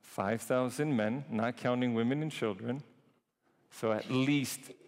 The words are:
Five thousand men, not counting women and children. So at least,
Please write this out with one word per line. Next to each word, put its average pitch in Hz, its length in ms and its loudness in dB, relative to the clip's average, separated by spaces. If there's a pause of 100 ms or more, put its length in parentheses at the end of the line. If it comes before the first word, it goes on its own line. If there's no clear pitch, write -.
Five 104 400 -2
thousand 127 540 0
men, 117 340 0
not 117 280 0
counting 123 360 2
women 123 300 2
and 156 80 -2
children. 117 500 -2 (880)
So 113 220 0
at - 180 0
least, 131 520 2 (260)